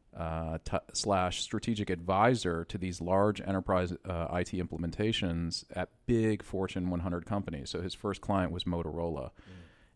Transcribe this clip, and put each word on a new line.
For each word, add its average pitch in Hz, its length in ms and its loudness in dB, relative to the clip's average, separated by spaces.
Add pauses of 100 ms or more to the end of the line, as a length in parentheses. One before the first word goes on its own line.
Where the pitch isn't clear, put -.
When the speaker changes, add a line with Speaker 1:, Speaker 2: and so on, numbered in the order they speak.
(160)
Speaker 1:
uh, 80 480 -2
t-, - 120 -2 (160)
slash 92 500 2
strategic 104 480 -2
advisor 92 760 4
to - 120 -6
these 90 220 -4
large 98 400 4
enterprise, 92 520 2 (160)
uh, 85 220 -2
I 90 140 0
T 92 180 -4
implementations 85 1000 -2 (100)
at 90 140 -2 (180)
big 110 380 4
Fortune 92 440 -2
one 87 120 0
hundred 87 260 -2
companies. 85 420 -4
So 85 140 -4
his 92 120 -4
first 98 260 -4
client 92 320 2
was 90 100 -4
Motorola. 85 680 -2
Speaker 2:
Mm. 92 340 -20 (320)